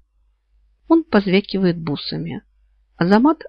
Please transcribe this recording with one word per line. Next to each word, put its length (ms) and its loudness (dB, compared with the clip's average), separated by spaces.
Он 160 2
позвякивает 760 0
бусами. 680 -8
Азамат 540 2